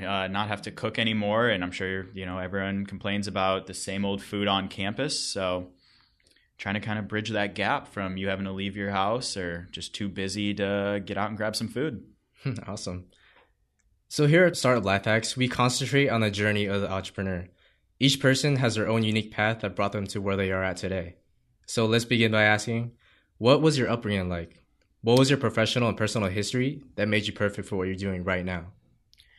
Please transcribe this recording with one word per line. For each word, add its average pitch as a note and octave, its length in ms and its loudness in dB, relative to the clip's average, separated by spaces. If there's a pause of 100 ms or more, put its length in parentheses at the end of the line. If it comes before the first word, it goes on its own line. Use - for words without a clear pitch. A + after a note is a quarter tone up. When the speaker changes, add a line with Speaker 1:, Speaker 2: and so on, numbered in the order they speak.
Speaker 1:
uh, F#2+ 220 -2
not G2+ 220 -2
have G#2 140 -4
to G#2+ 80 -10
cook - 280 -6
anymore. A2 480 2
And G2 160 2
I'm F2+ 80 -2
sure, F#2+ 420 -4
you F#2+ 120 -10
know, F#2 120 -6
everyone G2 480 -4
complains G2+ 420 -4
about F#2+ 400 0
the F#2+ 60 -12
same G2 300 -6
old G2+ 180 -2
food G2+ 280 -2
on F#2+ 180 2
campus. A2+ 500 -4
So F#2 520 -4 (880)
trying G2+ 180 -4
to G#2 60 -2
kind G#2+ 180 -4
of G2 80 -6
bridge G#2+ 220 -4
that G2+ 260 -2
gap A2 320 -2
from F#2+ 300 -6
you F#2+ 100 -4
having F#2+ 160 -2
to F#2+ 80 -4
leave G2 240 -6
your G2+ 160 -4
house G2+ 460 0
or F2 340 -6
just - 240 -12
too G2+ 140 -4
busy G2 440 -4
to G2+ 520 0
get G2 120 -6
out G2+ 120 -2
and G#2 80 -8
grab G#2+ 180 -2
some A2+ 140 -4
food. B2+ 340 -4 (400)
Speaker 2:
<laughs> A#2+ 240 -4
Awesome. F#2 380 -8 (1040)
So D3+ 180 2
here E3 160 8
at E3+ 140 4
Startup B2 260 2
Life G2 220 2
Hacks, A2 320 0
we B2+ 100 2
concentrate B2+ 600 2
on A#2 100 2
the G#2+ 100 4
journey G#2 360 2
of G2 160 0
the G2 100 -2
entrepreneur. F#2+ 560 -4 (520)
Each C#3 200 4
person C3+ 380 4
has A#2+ 180 2
their G#2 140 0
own A2+ 140 2
unique G#2+ 280 0
path A2 300 0
that G2 140 -6
brought G2+ 160 0
them G2+ 160 -4
to G2+ 140 -6
where G2 160 0
they F#2+ 140 0
are F#2+ 120 0
at F#2 140 -2
today. F2+ 380 -6 (500)
So A2+ 200 0
let's A#2 200 2
begin A2+ 260 4
by G#2+ 120 6
asking, A2+ 480 4 (460)
what C#3 240 6
was D#3 160 6
your A#2 120 2
upbringing G#2 400 0
like? E2+ 340 -8 (380)
What A#2 160 6
was C3+ 120 6
your C#3 100 4
professional A#2 480 2
and G2 100 0
personal G#2 320 0
history B2+ 520 -2 (140)
that G#2 120 0
made G#2+ 180 2
you G#2 80 -4
perfect G2+ 360 -2
for G#2 80 -2
what F#2 100 0
you're F#2+ 80 -2
doing F#2+ 280 -4
right F2+ 200 0
now? F2+ 240 -6 (720)